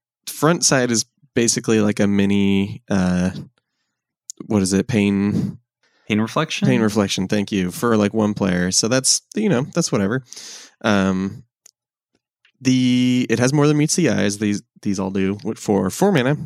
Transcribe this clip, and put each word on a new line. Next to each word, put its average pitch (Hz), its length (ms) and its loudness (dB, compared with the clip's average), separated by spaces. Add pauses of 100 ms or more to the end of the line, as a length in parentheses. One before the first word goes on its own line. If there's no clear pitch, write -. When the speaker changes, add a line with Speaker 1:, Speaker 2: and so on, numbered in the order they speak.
(260)
Speaker 1:
front 160 380 0
side 123 260 2
is 110 140 0 (300)
basically 117 460 2
like 107 200 0
a 101 80 4
mini, 101 840 0
uh, 90 400 0 (1160)
what 104 160 0
is 92 100 -2
it? 95 160 0
Pain 101 680 -2 (500)
Speaker 2:
Pain 107 120 0
Reflection? 131 460 -4
Speaker 1:
Pain 127 140 2
Reflection, 98 480 0
thank 104 240 -2
you, 92 180 -2
for, 117 260 0
like, 104 160 2
one 104 220 0
player. 92 380 0
So 113 160 0
that's, 127 340 0 (140)
you 214 120 0
know, 127 140 2 (100)
that's - 200 -2
whatever. 117 320 -2 (580)
Um, 98 600 0 (1160)
the, 127 680 2
it 113 100 0
has 123 140 2
more 147 140 4
than 151 100 4
meets 151 200 0
the 165 140 2
eyes. 101 280 0
These, 104 240 -2 (200)
these 98 180 -2
all 95 100 -4
do. 98 340 -2
Wh-, 110 140 -6
for 98 320 0
four 196 220 2
mana, 139 340 2